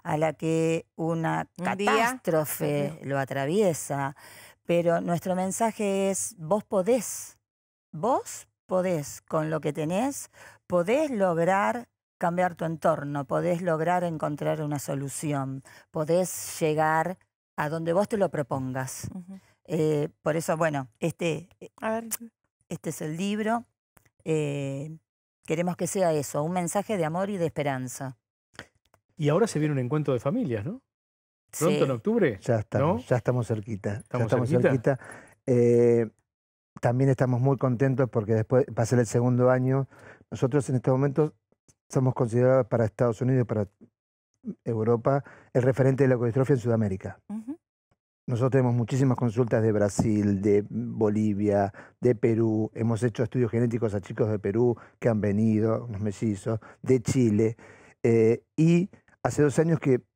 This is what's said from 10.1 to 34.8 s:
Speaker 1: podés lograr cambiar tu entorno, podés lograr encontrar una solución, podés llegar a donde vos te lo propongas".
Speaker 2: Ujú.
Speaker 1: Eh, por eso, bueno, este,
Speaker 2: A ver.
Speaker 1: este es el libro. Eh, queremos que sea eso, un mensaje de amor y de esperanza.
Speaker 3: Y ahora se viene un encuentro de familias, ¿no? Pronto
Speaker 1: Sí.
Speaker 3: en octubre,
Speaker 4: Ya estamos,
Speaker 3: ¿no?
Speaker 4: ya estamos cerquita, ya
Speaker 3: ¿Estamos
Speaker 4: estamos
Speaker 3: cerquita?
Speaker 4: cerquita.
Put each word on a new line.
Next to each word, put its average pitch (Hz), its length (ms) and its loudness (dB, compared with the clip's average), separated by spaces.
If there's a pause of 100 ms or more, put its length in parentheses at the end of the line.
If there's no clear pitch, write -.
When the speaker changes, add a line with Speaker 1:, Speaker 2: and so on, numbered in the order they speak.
Speaker 1:
podés 220 440 0
lograr 196 800 0 (300)
cambiar 175 360 0
tu 170 100 -6
entorno, 151 600 -2
podés 170 360 -2
lograr 175 420 0
encontrar 156 580 -4
una 147 180 -4
solución, 139 840 -6 (280)
podés 165 680 -2
llegar 160 580 0 (400)
a 151 120 -2
donde 165 240 -4
vos 202 140 2
te 226 100 -4
lo 190 120 0
propongas". 131 840 -6
Speaker 2:
Ujú. 190 260 -16 (260)
Speaker 1:
Eh, 156 440 -2 (120)
por 156 140 -2
eso, 165 220 -2
bueno, 147 300 -2 (120)
este, 165 500 -4 (320)
Speaker 2:
A 220 100 -4
ver. 226 140 -6 (640)
Speaker 1:
este 175 220 -10
es - 100 -10
el 156 160 -8
libro. 214 480 -2 (580)
Eh, 147 760 -4 (480)
queremos 170 300 -2
que 180 120 -4
sea 175 260 0
eso, 147 300 -2
un 165 100 -4
mensaje 185 440 -4
de 165 80 0
amor 180 260 -4
y 202 60 -6
de 170 100 -2
esperanza. 135 720 -6 (1000)
Speaker 3:
Y 147 120 0
ahora 190 180 4
se - 120 -4
viene 151 140 0
un 139 60 -2
encuentro 143 340 -2
de 123 60 0
familias, 139 460 -4
¿no? 214 160 -10 (760)
Pronto 147 220 2
Speaker 1:
Sí. 151 40 2
Speaker 3:
en 139 80 2
octubre, 147 500 0
Speaker 4:
Ya 117 180 0
estamos, 156 440 0
Speaker 3:
¿no? - 40 -20
Speaker 4:
ya 127 100 2
estamos 123 300 -2
cerquita, 107 460 -4
ya 113 80 -6
Speaker 3:
¿Estamos 123 240 -4
Speaker 4:
estamos 127 240 0
Speaker 3:
cerquita? 131 200 4
Speaker 4:
cerquita. 131 300 0 (480)